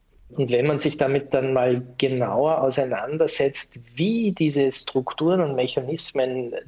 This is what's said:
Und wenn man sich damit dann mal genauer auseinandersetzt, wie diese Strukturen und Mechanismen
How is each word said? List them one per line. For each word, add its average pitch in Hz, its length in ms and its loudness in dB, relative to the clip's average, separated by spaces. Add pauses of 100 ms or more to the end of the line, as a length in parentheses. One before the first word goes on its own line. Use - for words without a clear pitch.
(320)
Und 131 200 -2
wenn 123 140 4
man 147 140 2
sich - 180 -2
damit 139 380 0
dann 131 180 2
mal 123 300 2 (160)
genauer 131 640 0
auseinandersetzt, 135 1160 -2 (140)
wie 208 380 0
diese 143 400 2
Strukturen 160 680 -2
und 143 140 -2
Mechanismen 127 960 -2 (160)